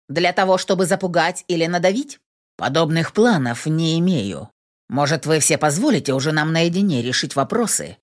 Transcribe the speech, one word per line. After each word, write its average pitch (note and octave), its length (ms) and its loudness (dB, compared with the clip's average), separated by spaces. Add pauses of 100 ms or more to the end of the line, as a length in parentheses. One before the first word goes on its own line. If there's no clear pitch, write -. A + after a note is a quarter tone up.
«Для F3 240 0
того, F#3 240 2
чтобы F#3 280 0
запугать F3 640 0
или E3+ 200 0
надавить?» F#3 520 0 (380)
«Подобных D#3+ 560 0
планов E3 520 2
не D#3+ 340 0
имею», A2 500 -2 (420)
может, C#3+ 340 -2
вы D#3 140 2
все D3 180 0
позволите E3+ 560 0
уже C3+ 200 -2
нам D#3 180 0
наедине E3+ 500 0
решить B2+ 360 -4
вопросы, C#3 640 -2